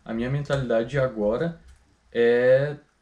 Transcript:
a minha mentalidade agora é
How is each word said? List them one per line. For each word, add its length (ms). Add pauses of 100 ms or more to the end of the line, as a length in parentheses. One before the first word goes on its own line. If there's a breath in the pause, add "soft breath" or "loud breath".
a 100
minha 160
mentalidade 720
agora 600 (540)
é 600 (260)